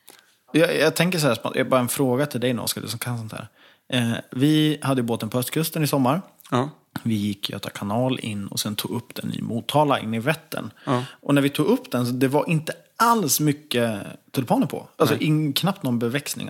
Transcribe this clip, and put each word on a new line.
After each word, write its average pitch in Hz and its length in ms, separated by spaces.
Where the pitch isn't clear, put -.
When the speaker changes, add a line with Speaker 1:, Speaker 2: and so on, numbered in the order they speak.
Speaker 1:
Jag, 156 260
jag 156 180
tänker 180 220
så 147 100
här, 117 60
sp-, 127 340
bara 127 120
en 120 80
fråga 131 380
till 127 140
dig, 120 180
Oskar, 98 220
du - 80
som 117 100
kan 123 200
sånt 110 140
här. - 160
Eh, 120 200
vi 151 520
hade 135 180
ju 120 60
båten 113 240
på 127 80
östkusten 156 440
i 147 40
sommar. 139 360
Speaker 2:
Ja. 131 200
Speaker 1:
Vi 113 120
gick 101 360
Göta - 200
kanal 120 520
in 101 240
och 113 140
sen 107 160
tog - 140
upp 117 240
den - 180
i - 100
Motala, 117 580
in 110 140
i 113 40
Vättern. 120 520
Speaker 2:
Ja. 131 200
Speaker 1:
Och 143 140
när 143 80
vi 139 80
tog 147 160
upp 262 240
den, 123 160
så 123 60
det 127 160
var 143 220
inte 156 220
alls 220 440
mycket 120 600
tulpaner 185 360
på. - 300
Alltså, 143 200
Speaker 2:
Nej. - 120
Speaker 1:
ing-, 151 240
knappt 180 300
någon 120 160
beväxning 117 520